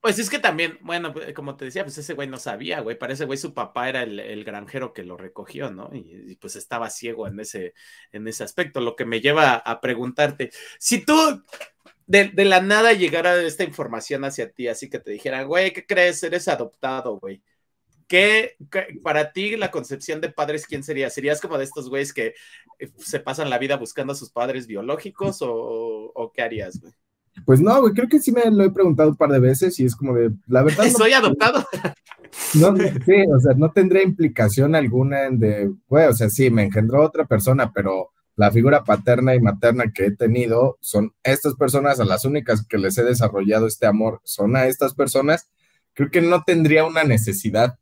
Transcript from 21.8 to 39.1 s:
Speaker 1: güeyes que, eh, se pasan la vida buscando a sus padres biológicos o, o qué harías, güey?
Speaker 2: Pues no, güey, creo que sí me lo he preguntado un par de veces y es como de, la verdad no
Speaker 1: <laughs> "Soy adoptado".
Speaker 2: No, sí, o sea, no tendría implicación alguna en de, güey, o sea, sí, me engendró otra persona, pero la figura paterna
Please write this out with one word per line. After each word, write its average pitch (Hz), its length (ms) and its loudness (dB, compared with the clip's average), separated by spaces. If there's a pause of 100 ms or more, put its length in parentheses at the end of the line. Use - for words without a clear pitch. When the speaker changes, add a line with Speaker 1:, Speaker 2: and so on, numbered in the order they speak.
Speaker 1:
güeyes 139 240 -6
que, 113 220 -6 (420)
eh, 139 200 -18
se - 240 -10
pasan 143 280 -8
la 123 80 -2
vida 135 200 -2
buscando 131 360 -10
a - 20 -8
sus 127 140 -18
padres 123 380 -6
biológicos 147 760 -8
o, 127 100 -6 (640)
o 117 180 -10
qué 123 120 -6
harías, 104 360 -8
güey? - 140 -20 (520)
Speaker 2:
Pues 131 140 6
no, 226 220 6
güey, 226 120 4
creo 240 140 0
que 294 140 4
sí 262 100 0
me 233 180 2
lo 202 140 4
he 190 80 4
preguntado 160 380 4
un 143 80 -2
par 147 120 2
de 135 120 4
veces 135 400 2
y 127 40 4
es 117 120 2
como 131 180 -2
de, 117 160 2 (160)
la 123 160 4
verdad 156 220 4
no 247 40 6
Speaker 1:
<laughs> 247 80 2
"Soy 220 140 6
adoptado". 240 560 2 (840)
Speaker 2:
No, 170 240 6
sí, 175 460 4 (120)
o 131 60 8
sea, 135 160 6
no 160 160 2
tendría 190 300 4
implicación 139 720 2
alguna 135 520 0
en 131 140 0
de, 104 300 0 (200)
güey, 151 180 6
o 123 60 4
sea, 113 160 0
sí, 131 200 2
me 110 140 2
engendró 110 400 2
otra 156 220 0
persona, 123 480 0
pero 95 380 -4 (260)
la 104 140 4
figura 135 340 4
paterna 120 500 2